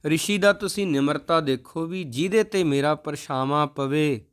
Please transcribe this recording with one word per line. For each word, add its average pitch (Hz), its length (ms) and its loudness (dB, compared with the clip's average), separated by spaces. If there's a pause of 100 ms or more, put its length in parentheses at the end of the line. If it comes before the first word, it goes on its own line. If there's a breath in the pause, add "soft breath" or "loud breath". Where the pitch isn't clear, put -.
ਰਿਸ਼ੀ 160 320 0
ਦਾ 202 160 6
ਤੁਸੀਂ 196 340 -2
ਨਿਮਰਤਾ 147 520 0
ਦੇਖੋ 143 460 -4
ਵੀ 180 180 -6
"ਜਿਹਦੇ 175 400 0
'ਤੇ 202 200 0
ਮੇਰਾ 147 320 2
ਪਰਛਾਵਾਂ 143 720 -2
ਪਵੇ, 139 640 -2